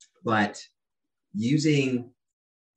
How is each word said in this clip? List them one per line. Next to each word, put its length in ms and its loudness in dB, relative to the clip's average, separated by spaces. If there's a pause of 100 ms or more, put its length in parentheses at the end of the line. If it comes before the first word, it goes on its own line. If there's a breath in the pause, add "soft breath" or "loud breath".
(240)
but 360 0 (760)
using 760 0 (640)